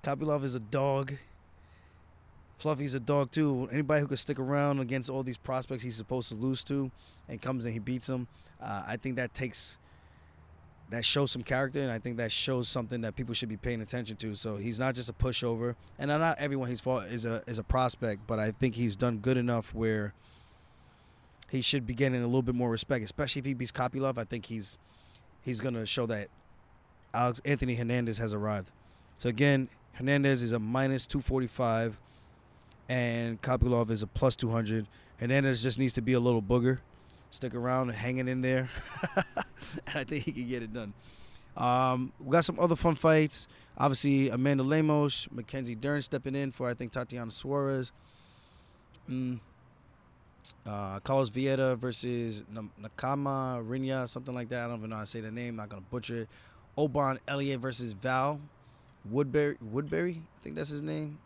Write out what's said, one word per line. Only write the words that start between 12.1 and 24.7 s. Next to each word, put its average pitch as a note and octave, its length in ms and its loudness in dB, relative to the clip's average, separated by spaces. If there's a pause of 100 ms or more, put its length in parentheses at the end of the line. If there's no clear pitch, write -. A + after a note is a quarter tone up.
that A2+ 140 -2
shows B2+ 360 2
something A#2+ 340 -2
that A2 140 -4
people A#2+ 200 -4
should A#2+ 120 -2
be G#2+ 100 -6
paying A#2+ 220 -4
attention A2 380 -6
to. A2 160 -4
So G2+ 240 -4
he's A2 220 -4
not C3 160 0
just B2 120 -6
a A2+ 60 -6
pushover, A#2+ 600 0 (240)
and C#3+ 100 -2
not D#3 300 2
everyone C3+ 280 -2
he's A#2+ 140 -4
fought B2 280 0
is A#2 160 -4
a, A2+ 200 -2
is A#2 140 -4
a G#2+ 40 -6
prospect, A#2 640 0
but A2 140 0
I G#2+ 120 2
think A#2+ 220 2
he's A2+ 220 0
done A#2 240 2
good B2+ 180 2
enough A#2+ 340 0
where A2 440 0 (1400)
he C3 100 0
should B2+ 240 2
be A#2+ 80 -4
getting B2+ 300 2
a - 20 0
little B2+ 160 4
bit B2 140 0
more B2 160 2
respect, A2+ 340 0
especially C#3+ 340 -2
if B2+ 60 -8
he C#3 80 -2
beats B2 180 -4
Kopylov. B2+ 460 0
I A#2 60 -2
think A2+ 240 -6
he's, A2 320 -6 (640)